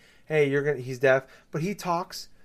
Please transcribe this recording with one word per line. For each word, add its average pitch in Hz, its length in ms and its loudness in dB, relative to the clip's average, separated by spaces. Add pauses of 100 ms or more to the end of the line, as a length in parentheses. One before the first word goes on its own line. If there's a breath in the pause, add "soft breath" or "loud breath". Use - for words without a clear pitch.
(260 soft breath)
"Hey, 151 240 2
you're 143 120 2
gonna, 143 180 -2
he's 127 200 -10
deaf, 135 240 4 (280 loud breath)
but 151 100 -4
he 196 120 -2
talks, 180 540 -6 (180 soft breath)